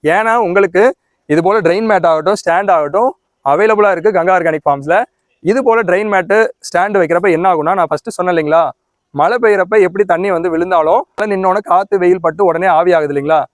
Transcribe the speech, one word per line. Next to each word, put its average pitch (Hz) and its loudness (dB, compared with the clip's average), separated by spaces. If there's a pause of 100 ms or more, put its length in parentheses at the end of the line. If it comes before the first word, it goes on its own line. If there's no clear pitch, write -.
(160)
ஏன்னா 220 0 (140)
உங்களுக்கு 190 2 (500)
இது 165 2
போல 208 2
ட்ரெயின் 202 0
மேட் 185 2
ஆகட்டும், 160 0
ஸ்டாண்ட் 185 0
ஆகட்டும் 165 0 (420)
அவைலபிளா 208 2
இருக்கு 180 0
கங்கா 180 0
ஆர்கானிக் 160 -2
ஃபார்ம்ஸ்ல. 143 -2 (560)
இது 254 0
போல 226 2 (100)
ட்ரெயின் 208 0
மேட்டு, 190 0 (300)
ஸ்டாண்ட் 196 -2
வைக்கிறப்ப 170 0
என்ன 180 0
ஆகும்னா, 160 0
நான் 165 0
ஃபர்ஸ்ட் 156 -8
சொன்னேன் 180 -2
இல்லைங்களா, 160 0 (560)
மழை 196 0
பெய்யறப்ப 202 0 (120)
எப்படி 190 -2 (100)
தண்ணி 185 -2
வந்து 170 -2
விழுந்தாலும் 175 0 (160)
மழை 214 -4
நின்னோன 190 -2
காத்து 196 0
வெயில் 180 2
பட்டு 160 -2
உடனே 170 -2 (100)
ஆவி 175 2
ஆகுது 147 -2
இல்லைங்களா 147 0 (140)